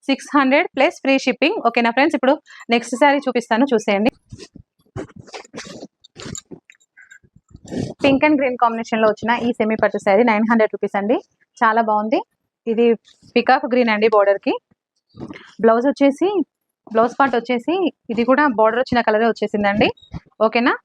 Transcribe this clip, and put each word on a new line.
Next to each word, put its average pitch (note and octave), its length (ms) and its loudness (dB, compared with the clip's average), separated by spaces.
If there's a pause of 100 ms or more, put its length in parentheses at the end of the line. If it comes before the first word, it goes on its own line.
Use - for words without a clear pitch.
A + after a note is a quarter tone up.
సిక్స్ C4+ 280 -4
హండ్రెడ్ C#4+ 380 2
ప్లస్ - 280 0
ఫ్రీ C4+ 120 2 (100)
షిప్పింగ్, D4 340 -2 (100)
ఓకేనా A#3 280 0
ఫ్రెండ్స్? C#4+ 220 2
ఇప్పుడు C#4 160 4 (380)
నెక్స్ట్ A#3 300 -2
శారీ C#4+ 240 4
చూపిస్తాను, A#3+ 460 0
చూసేయండి. G#3+ 380 0 (4000)
పింక్ C#4 240 2
and D4+ 120 2
green B3+ 220 -2
కాంబినేషన్‌లో A3+ 500 0
వచ్చిన G#3+ 200 -4 (160)
ఈ - 100 0
సెమీ A3 240 0
పట్టు - 240 0
శారీ G3+ 240 4
నైన్ A3 220 0
హండ్రెడ్ A3 240 2
రూపీస్ G3+ 240 -6
అండి, G3+ 180 0 (440)
చాలా A3+ 280 2
బాగుంది. G#3+ 300 0 (520)
ఇది A3+ 140 2 (500)
పికాక్ C4 380 2
గ్రీన్ A#3+ 220 0
అండి G#3+ 200 0
బోర్డర్‌కి. G3+ 380 2 (1080)
బ్లౌజ్ A3+ 280 2
వచ్చేసి, C#4 380 0 (640)
బ్లౌజ్ A#3 260 0
పార్ట్ C4 200 2
వచ్చేసి A#3+ 340 -4 (400)
ఇది A3+ 160 -2
కూడా C#4 140 2 (160)
బోర్డర్ A3 240 2
వచ్చిన B3 240 0
కలరే A3 240 2
వచ్చేసిందండి, G#3 580 0 (580)
ఓకేనా? A#3+ 260 0 (120)